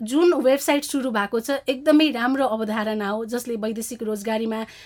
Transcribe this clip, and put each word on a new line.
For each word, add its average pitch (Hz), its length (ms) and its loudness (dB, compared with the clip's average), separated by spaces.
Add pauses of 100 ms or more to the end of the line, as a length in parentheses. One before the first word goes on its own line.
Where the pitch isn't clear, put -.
जुन 311 320 4
वेबसाइट 285 500 2
सुरु 262 260 -2
भएको 214 300 -2
छ 226 100 -4
एकदमै 294 600 4
राम्रो 254 340 0
अवधारणा 214 640 -2
हो, 220 160 -4
जसले 240 320 -4
वैदेशिक 220 460 -6
रोजगारीमा, 220 640 -4 (200)